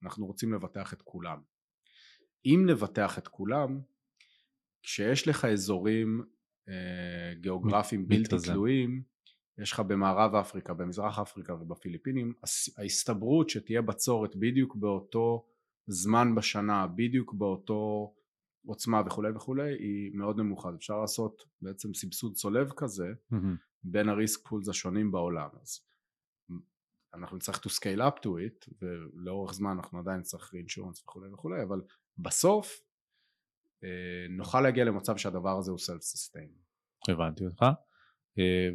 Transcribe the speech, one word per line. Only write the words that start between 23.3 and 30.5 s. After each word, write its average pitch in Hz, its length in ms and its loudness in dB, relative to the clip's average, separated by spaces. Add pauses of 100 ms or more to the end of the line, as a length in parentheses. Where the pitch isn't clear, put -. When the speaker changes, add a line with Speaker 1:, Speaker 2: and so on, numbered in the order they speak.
Speaker 2:
מהמם. 95 240 0 (280)
Speaker 1:
בין 104 260 2
הריסק 107 380 0
פולס 104 220 -4
השונים 98 420 0
בעולם. 85 380 -2 (120)
אז - 180 -12 (1300)
אנחנו 87 240 -12
נצטרך 95 200 -6
to - 120 -10
scale 101 300 -2
up 135 200 2
to - 80 -6
it, 101 540 -6
ולאורך 90 720 -8
זמן 98 180 -4
אנחנו 87 280 -8
עדיין 92 200 -4
נצטרך - 340 -10